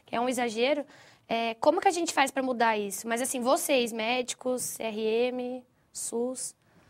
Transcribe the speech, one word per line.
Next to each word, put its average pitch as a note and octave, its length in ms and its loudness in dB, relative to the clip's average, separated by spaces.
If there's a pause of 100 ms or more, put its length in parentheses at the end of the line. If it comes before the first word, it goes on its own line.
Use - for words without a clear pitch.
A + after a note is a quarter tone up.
que - 120 -8
é A#3 40 0
um B3 80 0
exagero, B3 560 0 (460)
é, A3+ 260 -2
como D4+ 240 4
que G4 80 2
a G4 40 8
gente E4+ 200 -2
faz C4+ 200 2
pra C4+ 100 -2
mudar A#3 340 2
isso? G3+ 320 -4
Mas, A#3+ 140 -2
assim, C4 180 -2
vocês, B3+ 540 2
médicos, B3 720 -2
C - 180 -8
R A3 180 -4
M, B3 640 -2 (300)
sus. B3 640 -6 (340)